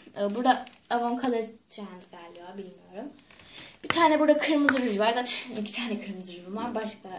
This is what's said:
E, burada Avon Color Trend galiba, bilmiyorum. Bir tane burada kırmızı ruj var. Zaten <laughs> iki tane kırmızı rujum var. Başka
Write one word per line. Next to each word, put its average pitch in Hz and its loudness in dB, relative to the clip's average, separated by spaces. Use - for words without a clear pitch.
E, 202 0
burada 254 4
Avon 240 0
Color 233 0
Trend 180 -14
galiba, 175 -16
bilmiyorum. 185 -12
Bir 302 -4
tane 311 6
burada 294 8
kırmızı 285 4
ruj 208 2
var. 220 4
Zaten 247 -2
<laughs> 226 -6
iki 208 -6
tane 226 -4
kırmızı 185 -10
rujum 180 -10
var. 233 -4
Başka 208 -6